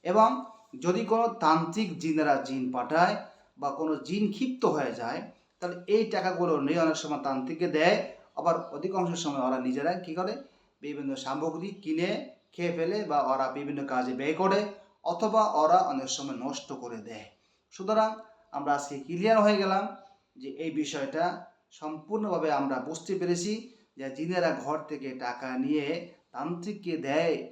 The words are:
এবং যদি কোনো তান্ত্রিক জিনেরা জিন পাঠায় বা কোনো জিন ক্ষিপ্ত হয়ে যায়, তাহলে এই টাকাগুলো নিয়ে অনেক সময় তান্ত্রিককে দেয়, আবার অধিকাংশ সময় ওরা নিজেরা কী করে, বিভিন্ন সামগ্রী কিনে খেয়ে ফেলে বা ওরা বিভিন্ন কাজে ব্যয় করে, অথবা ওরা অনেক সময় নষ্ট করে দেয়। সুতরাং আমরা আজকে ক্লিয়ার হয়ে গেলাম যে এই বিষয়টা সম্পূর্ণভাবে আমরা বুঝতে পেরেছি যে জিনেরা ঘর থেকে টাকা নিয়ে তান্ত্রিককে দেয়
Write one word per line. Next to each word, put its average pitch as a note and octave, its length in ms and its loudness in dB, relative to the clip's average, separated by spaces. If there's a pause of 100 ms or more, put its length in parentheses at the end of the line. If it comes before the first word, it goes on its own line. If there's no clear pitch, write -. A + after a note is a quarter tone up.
এবং G#3+ 240 8 (560)
যদি F#3 260 4
কোনো A3+ 160 4 (160)
তান্ত্রিক E3+ 460 4 (140)
জিনেরা D3+ 320 4 (120)
জিন C3+ 160 -4 (120)
পাঠায় E3 420 4 (440)
বা C#3 80 -2 (100)
কোনো D#3 140 0 (140)
জিন G3+ 180 0 (100)
ক্ষিপ্ত B3+ 280 -2 (120)
হয়ে C3 260 0
যায়, B2 200 -4 (380)
তাহলে F3 180 -6 (180)
এই A3 100 6 (100)
টাকাগুলো F3 380 0 (140)
নিয়ে E3 180 2
অনেক D#3 180 2
সময় D3 240 -4
তান্ত্রিককে C3+ 500 -2
দেয়, F3 200 6 (420)
আবার D#3+ 160 2 (220)
অধিকাংশ F3+ 340 -2 (140)
সময় C#3 220 -2
ওরা C3 200 2
নিজেরা C#3 260 0 (120)
কী D#3+ 140 -10
করে, F#3+ 140 -2 (500)
বিভিন্ন C#3 280 -6 (140)
সামগ্রী D#3+ 440 -4 (140)
কিনে E3 280 0 (440)
খেয়ে F3 220 -2
ফেলে F3 220 0 (120)
বা D3 80 4 (140)
ওরা C3+ 140 2 (120)
বিভিন্ন C#3+ 220 -4 (120)
কাজে B2+ 280 0
ব্যয় D#3 220 0
করে, G3 180 4 (520)
অথবা G#3+ 300 2 (200)
ওরা D#3 160 8 (140)
অনেক C3+ 240 -4
সময় C3+ 280 -6
নষ্ট C#3+ 240 -8 (140)
করে A#2 160 -10 (100)
দেয়। G#2+ 180 -14 (480)
সুতরাং G#3+ 360 2 (460)
আমরা D3 220 0
আজকে C#3+ 160 -6 (120)
ক্লিয়ার G3+ 380 4
হয়ে G#3 180 6
গেলাম F#3+ 220 2 (560)
যে C#3 80 -10 (160)
এই D#3+ 160 -4
বিষয়টা D3 440 -2 (560)
সম্পূর্ণভাবে D#3+ 680 -2 (120)
আমরা C3+ 160 0 (120)
বুঝতে E3 320 -6
পেরেছি F3 320 0 (460)
যে C3+ 80 -8 (100)
জিনেরা E3+ 340 2 (140)
ঘর D3+ 140 -2 (120)
থেকে C#3 180 -6 (160)
টাকা B2 240 -6 (160)
নিয়ে C#3+ 220 2 (480)
তান্ত্রিককে F3 600 -6 (120)
দেয় D#3 300 2 (160)